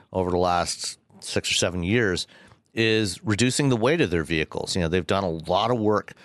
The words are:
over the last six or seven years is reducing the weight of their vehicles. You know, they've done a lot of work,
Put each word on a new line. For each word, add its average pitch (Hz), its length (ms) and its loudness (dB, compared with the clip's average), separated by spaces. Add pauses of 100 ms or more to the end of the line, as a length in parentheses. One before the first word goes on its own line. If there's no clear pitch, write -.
(120)
over 90 200 0
the 87 60 0
last 87 640 -2 (220)
six - 280 -4
or - 40 -2
seven 90 300 -2
years 98 440 0 (460)
is 110 500 0
reducing 123 460 2
the 123 80 2
weight 139 240 2
of 107 80 2
their 82 140 0
vehicles. 78 520 -4
You 95 60 0
know, 85 60 2
they've 82 180 0
done 98 180 0
a 92 60 -2
lot 90 420 0
of 123 80 0
work, 104 340 0 (120)